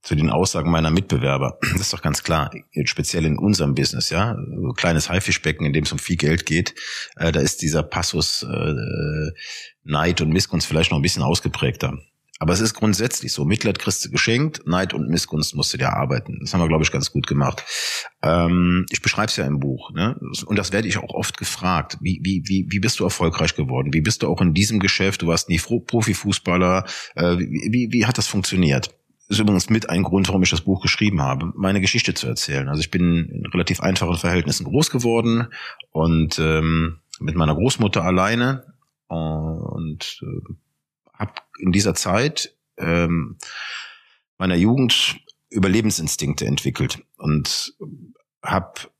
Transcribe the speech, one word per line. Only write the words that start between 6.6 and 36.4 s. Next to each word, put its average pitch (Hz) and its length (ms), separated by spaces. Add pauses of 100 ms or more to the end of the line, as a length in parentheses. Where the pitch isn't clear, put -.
äh, 82 160
da 76 80
ist - 240
dieser 78 220
Passus, - 580
äh, 76 880 (540)
Neid 78 360
und 78 100
Missgunst 82 360
vielleicht 80 240
noch 76 80
ein 69 40
bisschen 80 200
ausgeprägter. - 760 (460)
Aber 80 120
es 98 60
ist 110 120
grundsätzlich 110 640
so, 143 100
Mitleid 107 340
kriegst - 240
du - 80
geschenkt, 139 560
Neid 90 280
und 71 160
Missgunst 80 440
musst 73 200
du - 20
dir 65 120
erarbeiten. - 520
Das - 140
haben 90 80
wir, 80 60
glaub 80 120
ich, 76 100
ganz 69 220
gut - 140
gemacht. 71 360 (600)
Ähm, 87 680
ich - 140
beschreib's - 340
ja 90 80
im 71 160
Buch, 67 320
ne? 95 260 (280)
Und 104 120
das - 140
werde 104 160
ich - 80
auch - 160
oft - 240
gefragt. - 640
Wie, 92 220
wie, 92 240
wie, 98 240
wie 98 100
bist - 180
du 90 60
erfolgreich 82 520
geworden? 67 360
Wie 80 80
bist 76 220
du - 60
auch 90 120
in 85 140
diesem 101 260
Geschäft? 95 400
Du 85 60
warst 82 240
nie 85 80
Fro-, 117 220
Profifußballer. 92 1040 (280)
Äh, 87 240
wie, - 340
wie, 120 200
wie 113 140
hat - 100
das - 100
funktioniert? 90 680 (340)
Ist 101 100
übrigens 104 300
mit 101 220
ein 90 120
Grund, 92 260
warum 92 140
ich 87 80
das 85 120
Buch 95 180
geschrieben 101 400
habe, 69 360
meine 95 260
Geschichte 95 320
zu - 120
erzählen. 67 440
Also 76 100
ich 80 100
bin 87 440
in - 180
relativ 90 280
einfachen 87 360
Verhältnissen 87 480
groß 113 240
geworden 117 600 (420)
und, 80 480
ähm, 80 640 (200)